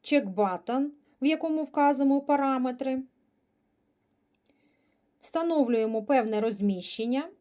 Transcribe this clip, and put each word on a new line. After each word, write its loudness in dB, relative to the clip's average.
checkButton, 0
в -4
якому 0
вказуємо 2
параметри, -2
встановлюємо 0
певне 2
розміщення -2